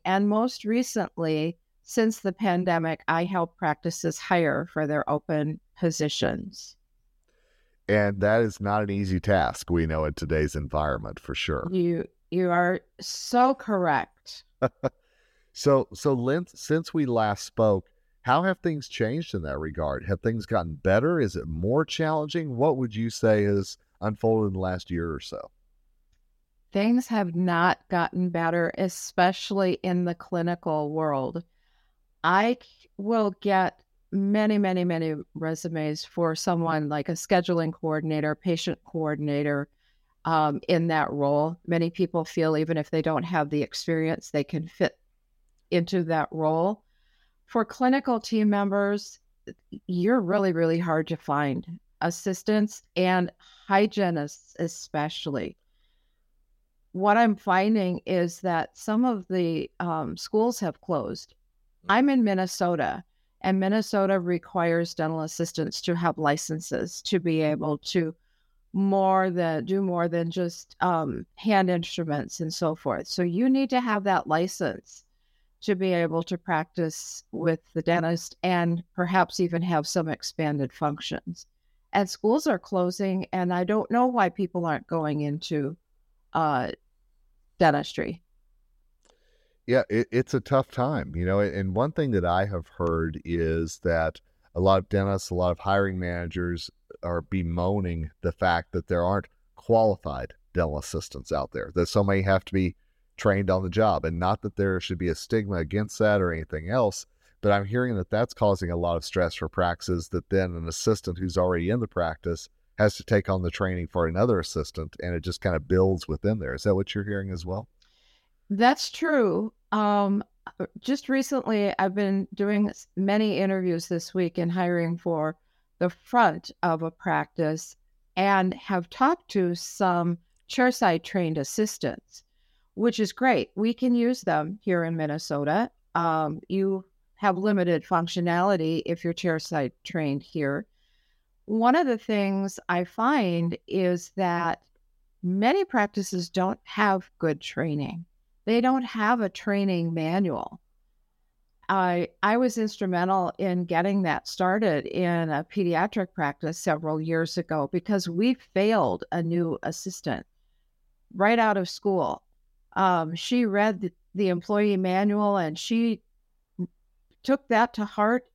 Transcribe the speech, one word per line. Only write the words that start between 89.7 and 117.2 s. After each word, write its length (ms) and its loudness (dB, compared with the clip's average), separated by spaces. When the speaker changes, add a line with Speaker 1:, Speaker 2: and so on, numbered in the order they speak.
Speaker 2:
it, 220 0
it's 220 0
a 80 0
tough 280 0
time, 460 -4
you 100 -2
know, 140 2
and 340 0
one 200 0
thing 180 -2
that 140 2
I 200 2
have 220 -6
heard 560 -2
is 640 -2
that 340 0
a 40 -2
lot 200 6
of 100 -6
dentists, 400 0
a 60 -6
lot 160 2
of 80 -6
hiring 380 0
managers 720 -6
are 180 -2
bemoaning 960 -2
the 140 -2
fact 400 0
that 140 -4
there 180 0
aren't 240 0
qualified 800 0
dental 240 0
assistants 540 -10
out 220 -2
there, 220 -8
that 120 2
somebody 340 2
have 220 2
to 100 -8
be 220 0
trained 360 2
on 100 2
the 80 -4
job. 360 2
And 140 -2
not 220 0
that 140 -8
there 240 2
should 180 -6
be 120 -2
a 60 -2
stigma 420 -2
against 420 -4
that 200 4
or 140 2
anything 360 -8
else, 360 0
but 100 4
I'm 140 2
hearing 300 0
that 140 -2
that's 240 0
causing 380 2
a 40 0
lot 220 0
of 80 -6
stress 300 0
for 120 -6
practices, 640 -2
that 200 -6
then 260 0
an 120 -6
assistant 520 -2
who's 180 -4
already 320 2
in 100 0
the 80 -4
practice 600 -4
has 160 4
to 80 -14
take 260 2
on 140 0
the 80 -2
training 360 -2
for 200 0
another 320 2
assistant, 600 -6
and 140 -4
it 80 -4
just 200 -6
kind 140 0
of 120 -4
builds 400 4
within 320 0
there. 160 -6
Is 80 -8
that 100 4
what 220 -2
you're 80 -2
hearing 260 -6